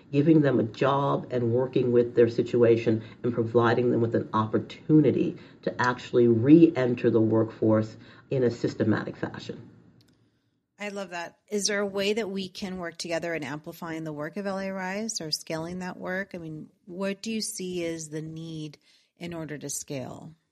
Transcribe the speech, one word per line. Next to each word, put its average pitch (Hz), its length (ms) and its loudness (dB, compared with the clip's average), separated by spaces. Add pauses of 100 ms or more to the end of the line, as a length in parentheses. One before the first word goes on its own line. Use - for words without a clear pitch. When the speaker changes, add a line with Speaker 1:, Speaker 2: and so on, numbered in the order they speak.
(100)
Speaker 1:
giving 151 300 6
them 135 180 4
a 113 60 2
job 139 680 0
and 120 220 0
working 127 400 0
with 120 220 4
their 120 140 6
situation 117 760 2 (200)
and 120 120 -2
providing 117 560 2
them 117 100 2
with 113 140 0
an 104 180 -2
opportunity 110 1040 2 (260)
to - 180 -4
actually 123 460 2
re-enter 123 840 6
the 110 100 4
workforce 110 760 2 (340)
in 135 140 0
a 117 60 2
systematic - 680 -2
fashion. - 440 -12 (1160)
Speaker 2:
I 208 100 -10
love 196 220 -10
that. 170 260 -10 (140)
Is 208 160 -2
there 208 140 0
a 208 60 0
way 196 280 0
that 208 160 -2
we 196 180 -6
can 185 300 -10
work 170 180 -10
together 165 380 -4
in 151 100 -6
amplifying 160 600 -10
the 156 80 -8
work 151 260 -8
of 196 80 -8
L 190 120 -4
A 196 120 -6
Rise 196 500 -8
or 160 100 -8
scaling 165 500 -6
that 180 180 -10
work? 185 360 -8
I 180 40 -12
mean, 156 300 -12 (180)
what 196 360 -6
do 220 80 -8
you 220 120 -4
see 180 420 -6
as 165 240 -6
the 151 140 -8
need 160 560 -12 (400)
in 175 160 -10
order 156 240 -10
to 143 100 -10
scale? 143 640 -10 (200)